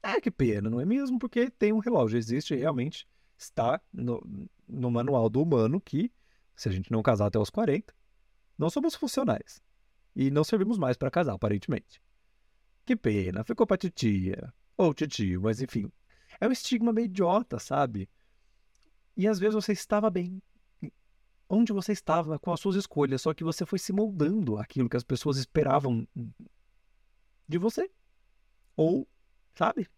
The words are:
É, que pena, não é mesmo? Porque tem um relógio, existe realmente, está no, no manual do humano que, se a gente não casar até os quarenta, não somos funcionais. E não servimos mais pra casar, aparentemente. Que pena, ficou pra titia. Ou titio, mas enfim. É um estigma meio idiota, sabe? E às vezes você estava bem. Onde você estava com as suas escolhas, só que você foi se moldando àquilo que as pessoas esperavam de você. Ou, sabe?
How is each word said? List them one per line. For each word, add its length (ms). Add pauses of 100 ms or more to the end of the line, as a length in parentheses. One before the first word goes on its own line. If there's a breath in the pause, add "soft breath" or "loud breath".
É, 180
que 80
pena, 400
não 120
é 40
mesmo? 320
Porque 320
tem 240
um 60
relógio, 380
existe 360
realmente, 540 (300)
está 440 (100)
no, 300 (460)
no 240
manual 360
do 140
humano 400
que, 300 (440)
se 140
a 20
gente 200
não 100
casar 260
até 120
os 100
quarenta, 460 (640)
não 100
somos 240
funcionais. 680 (560)
E 140
não 140
servimos 340
mais 200
pra 120
casar, 240
aparentemente. 680 (840)
Que 120
pena, 480
ficou 240
pra 100
titia. 720 (240)
Ou 160
titio, 520
mas 180
enfim. 280 (500 loud breath)
É 80
um 40
estigma 400
meio 140
idiota, 540
sabe? 500 (1040)
E 120
às 100
vezes 160
você 180
estava 380
bem. 320 (1040)
Onde 240
você 200
estava 480
com 120
as 80
suas 160
escolhas, 460
só 140
que 80
você 240
foi 100
se 160
moldando 640
àquilo 320
que 80
as 60
pessoas 340
esperavam 720 (1400)
de 120
você. 300 (880)
Ou, 320 (460)
sabe? 340 (100)